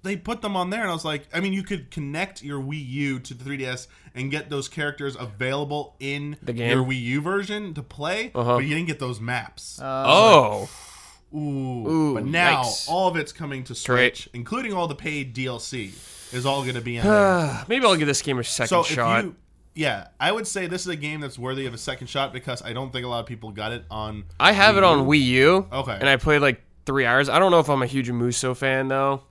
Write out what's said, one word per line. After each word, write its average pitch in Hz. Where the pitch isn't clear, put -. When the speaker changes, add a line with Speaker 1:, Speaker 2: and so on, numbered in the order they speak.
Speaker 1:
They 196
put 233
them 202
on 180
there, 220
and 208
I 170
was 160
like, 151
I 170
mean, 196
you 196
could 185
connect 156
your 139
Wii 139
U 135
to 127
the 123
three 139
D 131
S 127
and 135
get 151
those 139
characters 143
available 131
in 143
Speaker 2:
The 120
game? 117
Speaker 1:
your 131
Wii 131
U 127
version 196
to 143
play, 180
Speaker 2:
Uh-huh. 123
Speaker 1:
but 131
you 147
didn't 170
get 151
those 123
maps. 117
Speaker 3:
Uh, 135
Speaker 2:
Oh. 143
Speaker 1:
Ooh. 151
Speaker 2:
Ooh, 156
Speaker 1:
But 113
now, 151
Speaker 2:
yikes. -
Speaker 1:
all 185
of 175
it's 151
coming 139
to 127
Speaker 2:
Great. 123
Speaker 1:
Switch, -
including 214
all 175
the 143
paid 139
D 127
L 120
C 98
is 123
all 139
gonna 123
be 117
in 117
Speaker 2:
<sighs> -
Speaker 1:
there. 185
Speaker 2:
Maybe 254
I'll 196
give 151
this 139
game 131
a -
second 117
Speaker 1:
So 175
if 156
Speaker 2:
shot. 113
Speaker 1:
you, 170
yeah, 120
I 160
would 214
say 185
this 175
is 180
a 170
game 151
that's 131
worthy 131
of 117
a 110
second 127
shot 135
because 127
I 117
don't 127
think 123
a 123
lot 120
of 113
people 110
got 107
it 120
on 107
Speaker 2:
I 165
have 202
it 196
Speaker 1:
Wii 190
Speaker 2:
on 151
Speaker 1:
U. 135
Speaker 2:
Wii 143
U. 143
Speaker 1:
Okay. 123
Speaker 2:
And 135
I 135
played, 147
like, 135
three 135
hours. 135
I 139
don't 185
know 170
if 143
I'm 135
a 123
huge 127
Muso 120
fan, 135
though. 135